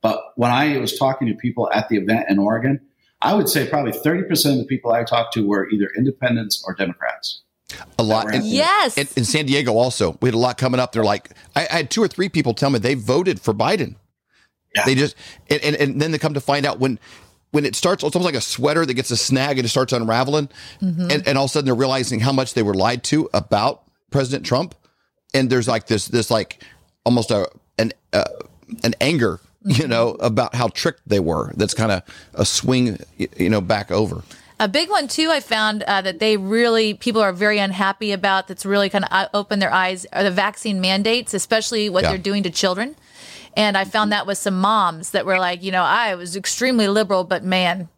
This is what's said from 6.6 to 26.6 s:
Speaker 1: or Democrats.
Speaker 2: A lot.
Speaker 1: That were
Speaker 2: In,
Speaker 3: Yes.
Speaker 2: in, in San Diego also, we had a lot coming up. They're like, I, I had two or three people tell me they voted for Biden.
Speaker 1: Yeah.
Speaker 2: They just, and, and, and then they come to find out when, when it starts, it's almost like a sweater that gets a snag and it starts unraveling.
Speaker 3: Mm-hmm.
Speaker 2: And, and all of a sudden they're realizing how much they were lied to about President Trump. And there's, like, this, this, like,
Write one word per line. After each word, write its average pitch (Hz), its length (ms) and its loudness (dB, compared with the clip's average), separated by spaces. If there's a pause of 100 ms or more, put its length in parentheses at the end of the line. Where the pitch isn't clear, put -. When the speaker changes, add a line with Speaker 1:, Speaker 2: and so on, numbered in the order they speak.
Speaker 1:
or 95 80 -8
Democrats. - 680 -6 (560)
Speaker 2:
A 117 60 0
lot. 107 240 2
Speaker 1:
That 220 60 -4
were - 80 0
Speaker 2:
In, 214 40 -2
Speaker 3:
Yes. 302 540 2
Speaker 2:
in, 139 160 -2
in 123 100 0
San 151 220 0
Diego 131 260 2
also, 113 480 2
we 120 60 2
had 120 80 2
a - 20 2
lot 123 220 0
coming 127 200 2
up. 127 120 0
They're 113 120 0
like, 104 280 0 (240)
I, 160 160 0
I 160 60 -2
had 156 120 -2
two 220 140 0
or 190 40 2
three 185 220 -2
people 131 240 0
tell 139 160 2
me 135 80 2
they 117 160 0
voted 143 480 0
for - 100 0
Biden. 120 440 0 (800)
Speaker 1:
Yeah. 101 100 0
Speaker 2:
They 131 80 4
just, 143 220 2 (340)
and, 147 140 2
and, 151 140 0
and 139 240 0
then 156 100 0
they 156 80 -2
come 151 160 -2
to 139 60 -4
find 143 260 0
out 127 120 -4
when, 123 200 0 (500)
when 147 160 0
it - 100 -2
starts, - 280 0
it's 147 120 -2
almost 180 160 0
like 135 80 -2
a 104 60 -6
sweater 151 400 0
that 131 80 -2
gets 123 160 -4
a 120 80 -2
snag 135 400 0
and 127 80 0
it 113 40 -2
starts 127 220 0
unraveling. 131 580 0 (340)
Speaker 3:
Mm-hmm. 175 260 -2
Speaker 2:
And, 147 180 0
and 139 100 2
all 139 80 2
of 135 40 -2
a - 40 -10
sudden 147 120 2
they're 131 80 4
realizing 127 460 0
how 131 140 2
much 131 200 0
they 117 80 2
were 104 140 2
lied 113 300 2
to 151 280 0
about 107 480 0 (300)
President 135 340 0
Trump. 151 300 -2 (580)
And 131 160 2
there's, 123 180 2
like, 113 200 -2
this, 107 200 0
this, 117 240 0
like, 107 320 -2 (420)